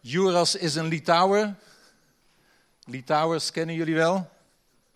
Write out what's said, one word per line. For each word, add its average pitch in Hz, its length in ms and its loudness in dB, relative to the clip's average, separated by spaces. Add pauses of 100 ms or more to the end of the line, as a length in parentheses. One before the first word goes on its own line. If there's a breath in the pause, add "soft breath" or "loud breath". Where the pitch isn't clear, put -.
Juras 175 540 0
is 160 200 -4
een 160 120 -4
Litouwer. 190 680 2 (1300 soft breath)
Litouwers 151 640 -2
kennen 165 240 -6
jullie 165 200 -2
wel. 170 360 0 (640)